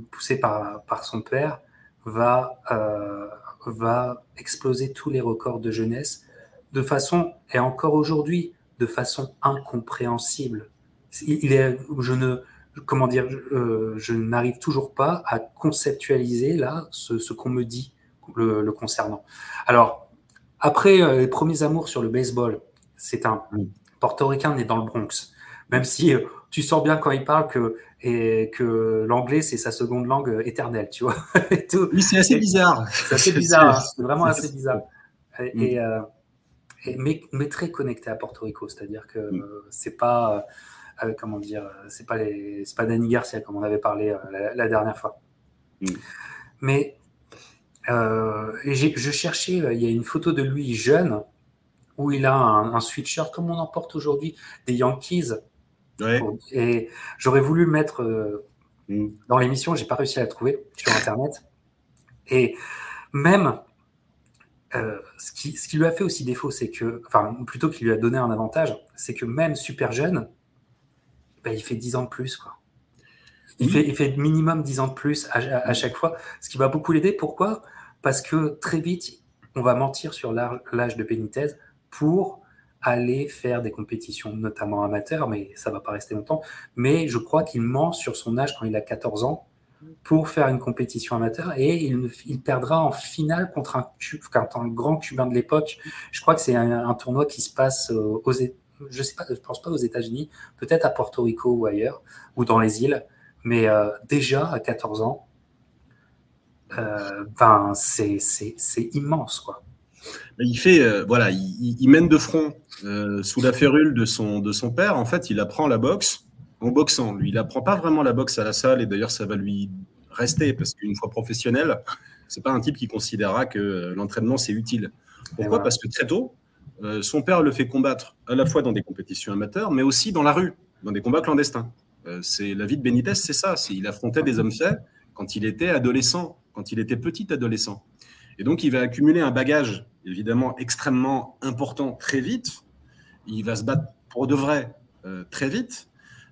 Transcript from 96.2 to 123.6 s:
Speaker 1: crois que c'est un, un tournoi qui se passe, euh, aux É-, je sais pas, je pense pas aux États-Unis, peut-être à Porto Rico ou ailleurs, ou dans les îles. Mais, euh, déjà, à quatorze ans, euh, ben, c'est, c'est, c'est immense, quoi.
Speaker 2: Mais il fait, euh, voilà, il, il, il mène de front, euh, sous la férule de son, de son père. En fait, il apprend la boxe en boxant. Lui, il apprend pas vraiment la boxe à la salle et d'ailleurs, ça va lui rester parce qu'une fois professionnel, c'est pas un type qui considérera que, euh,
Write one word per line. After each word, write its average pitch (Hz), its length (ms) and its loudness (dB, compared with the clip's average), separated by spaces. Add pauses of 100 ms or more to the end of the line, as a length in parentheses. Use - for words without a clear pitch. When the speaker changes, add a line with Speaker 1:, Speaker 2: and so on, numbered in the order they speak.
Speaker 1:
crois 165 140 4
que 160 80 -2
c'est 120 140 2
un, 120 300 2
un 120 80 0
tournoi 131 300 -2
qui - 160 -4
se - 100 -2
passe, 131 400 2
euh, 110 320 0
aux 131 120 2
É-, 127 200 -2 (360)
je 127 120 -8
sais - 120 -2
pas, 180 160 -12
je 120 100 -8
pense - 220 -10
pas 170 80 -8
aux 156 80 -2
États-Unis, 120 500 -4 (300)
peut-être 165 260 2
à 135 60 2
Porto - 320 -4
Rico 120 320 2
ou 117 100 0
ailleurs, 107 380 -2 (340)
ou 123 80 0
dans 113 140 4
les 110 240 2
îles. 135 240 0 (380)
Mais, 117 220 4
euh, 107 220 4 (220)
déjà, 143 400 2
à 127 100 -4
quatorze - 400 -4
ans, 113 260 -4 (1500)
euh, 101 480 -6 (160)
ben, 104 340 8
c'est, 101 440 4
c'est, 107 400 2
c'est - 360 0
immense, 143 460 -2
quoi. - 220 -14 (760)
Speaker 2:
Mais 123 80 0
il 120 100 0
fait, 175 240 8
euh, 104 260 4
voilà, 113 240 4
il, 95 80 0
il, 117 420 -4
il 131 80 6
mène 160 200 10
de 151 100 8
front, 156 360 0 (300)
euh, 101 380 -2
sous - 180 -2
la 127 140 4
férule 143 400 6
de 117 100 2
son, 104 360 0
de 104 120 -2
son 117 180 -2
père. 175 280 2
En 110 80 0
fait, 175 240 -2
il 104 100 0
apprend 151 260 0
la 120 120 4
boxe 127 480 2 (340)
en 120 100 -2
boxant. 123 440 2
Lui, 101 160 -2
il 104 80 0
apprend 117 240 -4
pas - 140 2
vraiment 156 260 2
la 127 100 2
boxe 127 260 -2
à 107 60 0
la 107 80 -2
salle 131 300 2
et 107 40 -2
d'ailleurs, 101 240 -2
ça - 140 -6
va 98 120 -4
lui 101 340 -4 (400)
rester 127 420 0
parce - 220 -4
qu'une 104 220 -6
fois 104 120 -6
professionnel, 117 720 0 (480)
c'est - 140 -12
pas 131 100 0
un 123 80 0
type 143 160 -2
qui 123 100 -6
considérera 107 600 -2
que, - 120 -6
euh, 92 360 -4